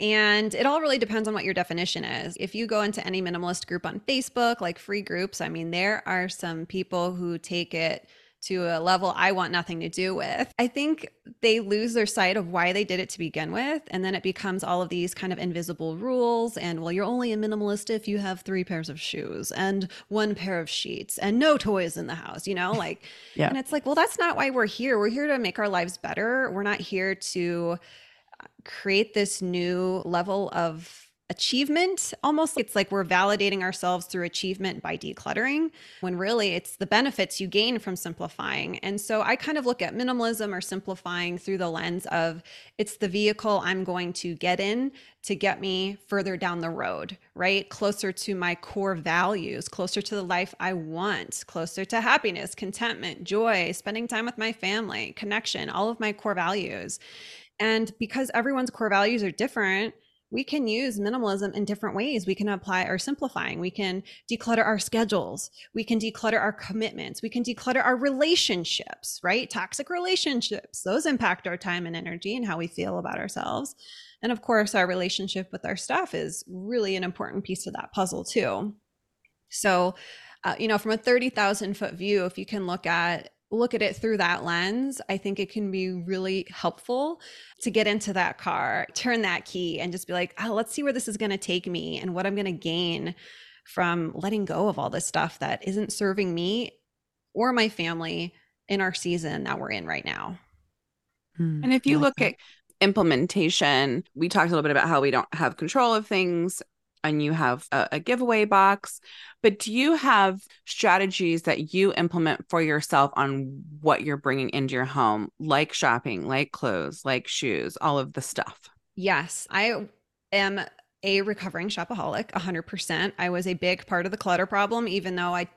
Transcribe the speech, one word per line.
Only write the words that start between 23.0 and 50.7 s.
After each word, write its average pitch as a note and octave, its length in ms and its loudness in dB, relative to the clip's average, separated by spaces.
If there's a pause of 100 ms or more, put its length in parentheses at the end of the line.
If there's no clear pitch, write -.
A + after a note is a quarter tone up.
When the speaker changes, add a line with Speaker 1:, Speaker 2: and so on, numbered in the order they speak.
Speaker 2:
<laughs> - 140 -20
Yeah. - 160 2
Speaker 1:
and C4+ 80 0
it's C4 140 -6
like, D4+ 120 0
"Well, C#4+ 120 2
that's F4 220 4
not E4+ 180 2
why C4+ 140 2
we're B3 160 2
here. A#3+ 320 0
We're G#3 100 4
here C4+ 180 0
to C#4+ 120 2
make G#3+ 200 -2
our G#3 100 2
lives F3+ 300 0
better. A#3 540 0
We're F#3+ 100 -2
not G3+ 160 2
here F#3+ 380 -2
to, E3+ 600 -2 (600)
uh, - 60 -18 (180)
create G3+ 500 0
this G3+ 280 0
new F3+ 600 0
level F#3 480 0
of E3+ 500 -4 (260)
achievement." D4+ 920 0
Almost, D4+ 360 2
it's - 180 -2
like G3 160 2
we're G3 120 0
validating G3 580 4
ourselves F3+ 440 0
through F3+ 180 -4
achievement F#3+ 580 -4
by E3 140 -4
decluttering, C#4+ 760 -2 (280)
when F3+ 160 -2
really G3+ 340 2
it's F3 260 -4
the G3 100 -4
benefits G#3+ 540 2
you F#3+ 80 -2
gain A3 320 2
from F#3+ 160 -4
simplifying. - 840 -6
And G3+ 200 -4
so A3 220 0
I A3+ 120 2
kind D4+ 240 -2
of C4 80 -2
look B3 160 0
at E3+ 120 -2
minimalism A3+ 600 0
or F3+ 40 -4
simplifying F3 760 -4
through F#3+ 220 -4
the F3 120 0
lens F3 360 -4
of E3 380 0 (340)
it's G#3 200 -4
the G#3 100 0
vehicle G#3 560 2
I'm F#3+ 180 0
going F3+ 320 -2
to F3 220 -4
get F3+ 240 2
in A#3+ 320 0 (320)
to G3+ 100 0
get F#3+ 260 0
me F#3+ 360 -2 (100)
further G3 300 -2
down F3 240 -2
the E3 100 -2
road, C3 480 -6 (160)
right? F#3+ 360 2
Closer G3+ 420 -2
to - 240 -6
my F3 180 -2
core G3 400 -2
values, E3+ 720 0
closer F#3 320 -4
to G3+ 140 -6
the G3+ 80 -2
life F3+ 380 -2
I F#3+ 140 -2